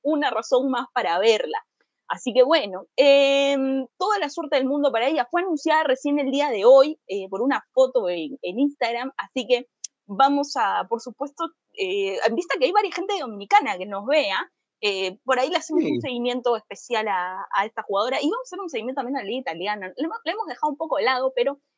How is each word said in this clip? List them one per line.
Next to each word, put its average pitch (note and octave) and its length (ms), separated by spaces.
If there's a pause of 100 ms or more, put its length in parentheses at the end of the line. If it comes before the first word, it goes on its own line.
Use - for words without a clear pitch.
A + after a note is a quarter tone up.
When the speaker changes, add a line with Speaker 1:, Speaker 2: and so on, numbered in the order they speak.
Speaker 1:
una D4 260
razón B3 400
más B3+ 240
para F3 240
verla. G3+ 400 (500)
Así G3 280
que B3 80
bueno, A#3+ 420 (100)
em, C#4 920 (100)
toda G4+ 220
la D4 100
suerte D4+ 280
del C4 100
mundo C#4+ 240
para A#3 160
ella. C#4 240
Fue F4 100
anunciada D#4+ 440
recién C#4+ 340
el C#4 100
día C#4+ 220
de G3+ 140
hoy, C4+ 420
eh, F#3+ 200
por G3 140
una B3 320
foto B3+ 360
en, E3 340
en F#3 160
Instagram, C4 580
así G#3 300
que A#3+ 180 (400)
vamos C#4+ 500
a, G3 320
por A3+ 140
supuesto, C#4+ 440 (280)
eh, G3 540
en A3+ 80
vista F#4 240
que C#4+ 60
hay E4+ 80
varias G4+ 200
gente G4 260
dominicana A3+ 600
que F#3 80
nos G3+ 180
vea, B3 460 (300)
eh, F#3+ 440
por B3 140
ahí C4 100
le - 80
hacemos D#4 260
Speaker 2:
Sí. - 100
Speaker 1:
un A#2+ 80
seguimiento B3 560
especial G#3+ 500
a, F#3 400 (100)
a G3 80
esta A3+ 160
jugadora A3 400
y C#4 80
vamos B4 160
a - 40
hacer F4+ 100
un F#4+ 100
seguimiento B3+ 300
también C4 180
a B3 40
la G#3 40
liga A#3 140
italiana. F#3+ 480 (100)
Le D4 80
hemos, E4+ 180
le E4 100
hemos G#4+ 120
dejado D4+ 240
un D4 80
poco D#4+ 200
de G3 80
lado, C4 300
pero C4+ 240 (180)